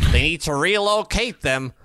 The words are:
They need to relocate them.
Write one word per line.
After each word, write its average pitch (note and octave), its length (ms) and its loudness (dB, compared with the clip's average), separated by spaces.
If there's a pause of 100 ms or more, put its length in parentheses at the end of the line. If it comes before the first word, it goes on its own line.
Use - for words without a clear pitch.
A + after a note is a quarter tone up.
(120)
They B2 100 4
need D#3 200 -2
to D#3 120 -4
relocate G3+ 880 0
them. C3 320 -2 (120)